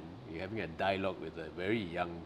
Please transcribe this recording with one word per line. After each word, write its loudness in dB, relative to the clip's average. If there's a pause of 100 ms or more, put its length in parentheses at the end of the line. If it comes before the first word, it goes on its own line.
(320)
you're -4
having -2
a 0
dialogue 4
with -6
a -6
very 4
young 0